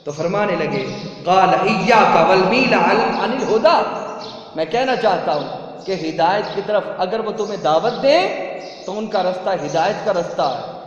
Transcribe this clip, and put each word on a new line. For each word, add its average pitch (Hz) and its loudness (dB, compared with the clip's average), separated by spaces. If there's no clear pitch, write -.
تو 147 -8
فرمانے 180 0
لگے 143 -2
قال 185 6
ایاک 202 4
والمیل 214 4
عن، 190 4
عن 214 -2
الہدی۔ 226 2
میں 160 -2
کہنا 240 0
چاہتا 180 0
ہوں - -6
کہ 190 -2
ہدایت 165 0
کی 202 -4
طرف 208 0
اگر 202 -2
وہ 214 -4
تمہیں 202 -4
دعوت 165 0
دے 320 4
تو 190 -6
ان 220 -6
کا 196 -2
رستہ 180 -2
ہدایت 160 -2
کا 208 0
رستہ 170 -2
ہے 143 -4